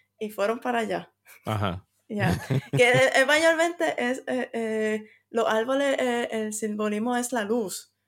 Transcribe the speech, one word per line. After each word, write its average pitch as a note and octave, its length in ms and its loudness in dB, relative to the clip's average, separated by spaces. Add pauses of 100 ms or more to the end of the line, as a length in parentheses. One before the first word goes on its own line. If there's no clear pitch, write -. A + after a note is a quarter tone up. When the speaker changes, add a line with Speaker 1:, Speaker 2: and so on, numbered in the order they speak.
(200)
Speaker 1:
y G#3+ 120 -6
fueron G#3+ 280 -2
para A#3+ 200 -2
allá. F3+ 340 -4 (320)
Speaker 2:
Ajá. G2+ 400 -2 (220)
Speaker 1:
Ya. G2+ 220 0
Speaker 2:
<laughs> - 480 -2
Speaker 1:
Que, B3 120 6
eh, C4 260 6
eh, C4+ 100 6
mayormente E4 720 2
es, B3 300 -2
eh, B3 260 -4
eh, A3 520 -2 (240)
los A3+ 180 0
árboles, C4 520 2
eh, A#3+ 320 0
el G#3+ 220 -4
simbolismo G#3+ 600 -2
es B3 180 -4
la A3+ 100 -2
luz. A3 500 -4 (140)